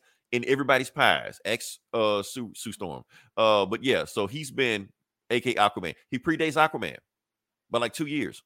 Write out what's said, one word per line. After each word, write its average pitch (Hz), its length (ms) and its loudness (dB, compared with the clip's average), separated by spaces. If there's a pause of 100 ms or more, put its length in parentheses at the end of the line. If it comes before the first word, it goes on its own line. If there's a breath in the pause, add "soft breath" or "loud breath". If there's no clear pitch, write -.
(320)
in 120 160 0
everybody's 131 420 2
pies. 76 560 2
Ex, - 340 -6 (140)
uh, 107 300 2
Sue, 117 320 -10
Sue - 160 -10
Storm. 78 320 -10 (340 soft breath)
Uh, 107 280 6
but 104 180 -4
yeah, 98 220 2
so 101 220 -4
he's 135 240 -10
been, 110 380 -2 (400)
A 120 120 0
K 123 140 -2
Aquaman. 92 400 0 (140 soft breath)
He 127 100 -4
predates 160 360 -2
Aquaman 151 420 0 (720)
by, 117 100 2
like, 117 140 -2
two 165 120 -6
years. 143 400 -4